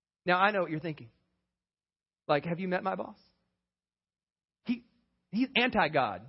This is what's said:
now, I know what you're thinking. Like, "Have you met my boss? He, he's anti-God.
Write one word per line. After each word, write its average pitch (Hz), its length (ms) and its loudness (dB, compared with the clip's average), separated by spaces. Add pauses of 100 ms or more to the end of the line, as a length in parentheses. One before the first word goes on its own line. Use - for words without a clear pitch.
(260)
now, 180 140 4
I 202 120 4
know 202 100 0
what 160 100 -2
you're 156 80 -4
thinking. 151 300 -8 (1160)
Like, 147 180 2
"Have 170 140 -4
you 185 80 -4
met 180 160 -2
my 190 120 -2
boss? 196 220 -10 (1500)
He, 240 180 -4 (480)
he's 240 240 0
anti-God. 151 720 2